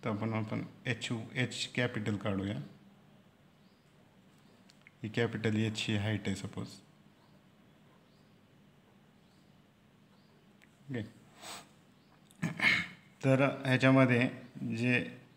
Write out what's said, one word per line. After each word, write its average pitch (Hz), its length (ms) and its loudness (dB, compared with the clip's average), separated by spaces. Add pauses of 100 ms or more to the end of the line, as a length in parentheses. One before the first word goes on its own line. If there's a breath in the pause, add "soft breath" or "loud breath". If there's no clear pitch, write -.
तर 120 60 -2
आपण, 110 240 -2
आपण 110 300 -2 (220)
एच, 123 220 -4 (280)
एच 123 400 -2
कॅपिटल 113 400 0
काढूया. 98 400 -2 (2500)
ही 110 60 -6
कॅपिटल 113 460 0
एच 110 320 0
ही 110 100 2
हाईट 104 300 -2
आहे 98 80 0
सपोज. - 320 -8 (4000)
ओके. 123 120 -4 (2250 loud breath)
तर 131 180 6 (240)
ह्याच्यामध्ये 131 640 6 (480)
जे 123 280 2 (320)